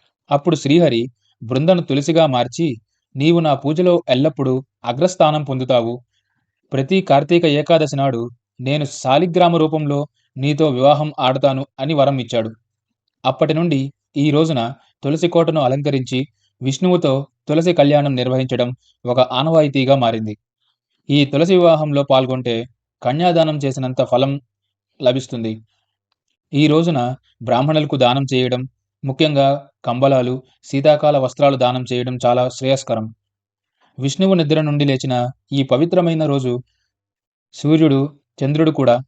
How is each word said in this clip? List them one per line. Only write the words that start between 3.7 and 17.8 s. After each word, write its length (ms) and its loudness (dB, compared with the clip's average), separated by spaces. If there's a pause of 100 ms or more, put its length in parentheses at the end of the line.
ఎల్లప్పుడూ 540 0 (220)
అగ్రస్థానం 580 0
పొందుతావు. 580 -2 (720)
ప్రతి 280 0
కార్తీక 440 2
ఏకాదశి 500 0
నాడు 340 -2 (320)
నేను 240 -4
శాలిగ్రామ 680 2
రూపంలో 520 -2 (300)
నీతో 320 0
వివాహం 500 2
ఆడతాను" 460 0 (140)
అని 140 -4
వరం 260 2
ఇచ్చాడు. 320 -4 (760)
అప్పటి 280 0
నుండి 380 -2 (260)
ఈ 140 2
రోజున 420 0 (300)
తులసి 240 -2
కోటను 340 0
అలంకరించి 640 -2 (360)
విష్ణువుతో 680 0 (200)
తులసి 260 2
కళ్యాణం 420 2